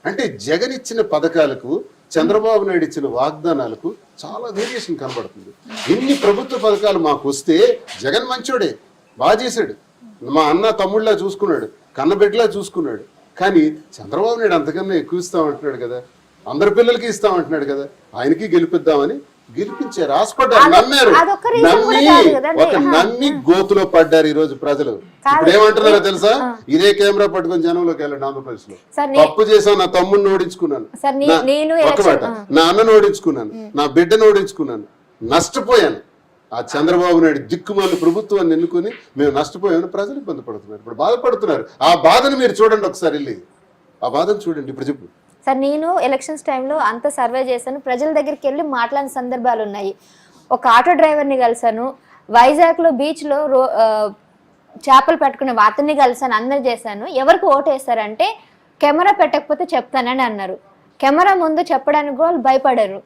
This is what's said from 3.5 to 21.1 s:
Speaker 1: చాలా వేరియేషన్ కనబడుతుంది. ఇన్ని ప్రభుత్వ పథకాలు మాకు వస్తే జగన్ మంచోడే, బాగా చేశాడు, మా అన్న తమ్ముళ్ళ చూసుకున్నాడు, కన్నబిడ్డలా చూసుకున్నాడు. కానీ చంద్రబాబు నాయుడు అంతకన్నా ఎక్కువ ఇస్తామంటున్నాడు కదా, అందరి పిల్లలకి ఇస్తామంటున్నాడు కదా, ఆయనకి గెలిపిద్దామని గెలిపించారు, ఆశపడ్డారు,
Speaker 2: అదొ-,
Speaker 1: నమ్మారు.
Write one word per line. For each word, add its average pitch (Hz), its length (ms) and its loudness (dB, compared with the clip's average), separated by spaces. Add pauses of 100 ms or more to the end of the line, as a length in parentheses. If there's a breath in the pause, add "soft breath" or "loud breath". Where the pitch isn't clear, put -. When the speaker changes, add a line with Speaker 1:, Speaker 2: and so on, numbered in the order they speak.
Speaker 1:
చాలా 208 340 -14
వేరియేషన్ 214 460 -8
కనబడుతుంది. 120 500 -12 (420)
ఇన్ని 269 200 0 (100)
ప్రభుత్వ 214 400 -2
పథకాలు 202 440 0
మాకు 143 240 -2
వస్తే 156 240 0 (480)
జగన్ 233 280 -2
మంచోడే, 247 380 -4 (520)
బాగా 175 200 4
చేశాడు, 233 320 -6 (600)
మా 160 60 4 (100)
అన్న 190 140 0 (140)
తమ్ముళ్ళ 214 420 0
చూసుకున్నాడు, 180 440 -4 (320)
కన్నబిడ్డలా 202 480 2 (100)
చూసుకున్నాడు. 156 460 -8 (380)
కానీ 180 240 2 (320)
చంద్రబాబు 185 440 -4
నాయుడు 196 180 2
అంతకన్నా 185 440 -4
ఎక్కువ 175 220 -6
ఇస్తామంటున్నాడు 147 600 -4
కదా, 123 140 -8 (540)
అందరి 175 260 2
పిల్లలకి 240 340 2
ఇస్తామంటున్నాడు 160 600 -2
కదా, 139 120 -6 (340)
ఆయనకి 165 360 -2
గెలిపిద్దామని 160 640 0 (320)
గెలిపించారు, 185 640 -6
ఆశపడ్డారు, 233 500 2
Speaker 2:
అదొ-, 320 140 6
Speaker 1:
నమ్మారు. 277 340 4